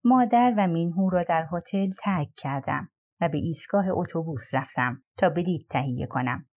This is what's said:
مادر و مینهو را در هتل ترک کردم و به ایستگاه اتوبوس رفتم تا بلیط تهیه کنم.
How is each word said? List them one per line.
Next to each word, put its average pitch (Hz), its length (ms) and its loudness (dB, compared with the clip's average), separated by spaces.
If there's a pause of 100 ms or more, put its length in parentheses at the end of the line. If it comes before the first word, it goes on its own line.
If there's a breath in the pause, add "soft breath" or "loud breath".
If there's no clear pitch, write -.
مادر 240 540 4
و 196 100 4
مینهو 170 420 2
را 175 140 2
در 165 280 0
هتل 196 360 -2 (160)
ترک 175 340 0
کردم 143 520 -4 (320)
و 170 80 0
به 151 80 -2
ایستگاه 180 520 -2
اتوبوس 165 640 -4
رفتم 127 500 -2 (140)
تا 185 120 4
بلیط 170 400 -2
تهیه 127 380 -2
کنم. 127 500 -4